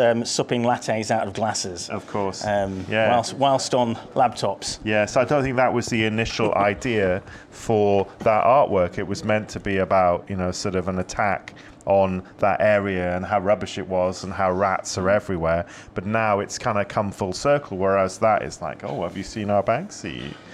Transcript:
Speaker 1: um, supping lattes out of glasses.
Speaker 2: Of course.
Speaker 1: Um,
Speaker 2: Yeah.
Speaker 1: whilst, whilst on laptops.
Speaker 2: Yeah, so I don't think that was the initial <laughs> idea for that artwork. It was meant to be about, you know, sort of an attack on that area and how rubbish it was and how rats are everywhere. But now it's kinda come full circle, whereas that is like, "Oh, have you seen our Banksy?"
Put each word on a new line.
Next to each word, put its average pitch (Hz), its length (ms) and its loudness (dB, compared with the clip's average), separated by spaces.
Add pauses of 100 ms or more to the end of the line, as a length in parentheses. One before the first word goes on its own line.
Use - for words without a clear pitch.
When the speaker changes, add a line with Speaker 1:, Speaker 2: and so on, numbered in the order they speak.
(120)
Speaker 1:
um, 117 140 0
supping 123 380 -2
lattes 117 480 -2
out 110 160 0
of 98 80 -10
glasses. 104 560 -4
Speaker 2:
Of 101 160 -8
course. 98 360 -4
Speaker 1:
Um, 98 460 -2
Speaker 2:
Yeah. 107 220 2
Speaker 1:
whilst, 117 240 0
whilst 135 240 2 (160)
on 117 200 2 (200)
laptops. - 720 -2
Speaker 2:
Yeah, 104 200 2
so 135 160 0
I 120 40 4
don't 143 180 2
think 131 140 -2
that 127 160 4
was 117 140 -2
the 110 180 2
initial 110 500 0
<laughs> 101 180 2
idea 101 480 0 (300)
for 101 560 2 (120)
that 110 260 4
artwork. 101 520 4
It 101 100 -6
was 98 160 -6
meant 107 260 0
to 101 100 -8
be 98 180 -2
about, 92 520 2
you 98 60 -4
know, 90 160 -2
sort 92 240 -4
of 90 120 0
an 92 120 -2
attack - 540 -4 (320)
on 95 360 4 (160)
that 101 240 2
area 98 540 2
and 92 100 -4
how 101 140 0
rubbish 98 380 0
it 95 100 -8
was 92 360 0
and 92 80 -8
how 95 200 0
rats 95 460 0
are 92 120 0
everywhere. 87 560 0 (300)
But 90 100 -6
now 107 340 2
it's - 180 -6
kinda 104 280 -2
come 101 260 -2
full 92 220 -4
circle, 143 440 -2
whereas 95 420 2
that 110 240 2
is - 180 -10
like, 78 220 -10
"Oh, 139 200 -6
have 87 140 -6
you 98 60 -8
seen 101 260 -8
our 101 140 2
Banksy?" 107 680 -4 (200)